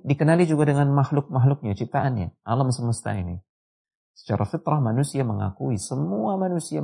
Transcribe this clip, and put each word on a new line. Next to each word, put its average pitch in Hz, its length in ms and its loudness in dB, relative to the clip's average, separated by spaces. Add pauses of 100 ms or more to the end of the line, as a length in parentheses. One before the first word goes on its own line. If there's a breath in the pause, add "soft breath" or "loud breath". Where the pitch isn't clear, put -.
dikenali 160 400 4
juga 151 240 2
dengan 139 240 4
makhluk-makhluknya, 135 800 2
ciptaannya, 117 720 -4
alam 127 240 0
semesta 117 480 -4
ini. 90 200 -6 (760)
Secara 104 320 -2
fitrah 156 320 -2
manusia 135 480 0
mengakui, 104 540 -4
semua 190 580 -4
manusia 175 460 -4